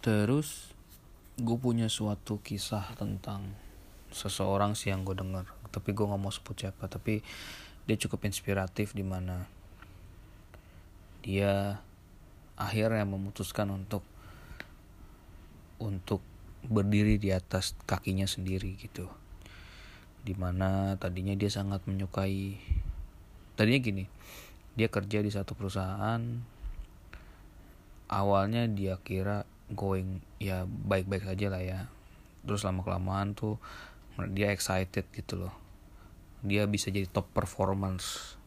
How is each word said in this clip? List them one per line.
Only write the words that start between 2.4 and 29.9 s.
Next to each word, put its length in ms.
kisah 540
tentang 640
seseorang 640
sih 160
yang 80
gue 160
dengar, 320
tapi 160
gue 160
nggak 160
mau 80
sebut 240
siapa, 320
tapi 400
dia 140
cukup 320
inspiratif 640
di 80
mana 480
dia 560
akhirnya 480
memutuskan 720
untuk, 320
untuk 400
berdiri 520
di 120
atas 440
kakinya 380
sendiri 520
gitu. 300
Dimana 720
tadinya 400
dia 80
sangat 400
menyukai, 720
tadinya 260
gini, 240
dia 160
kerja 320
di 80
satu 240
perusahaan, 680
awalnya 560
dia 360
kira 440
going, 520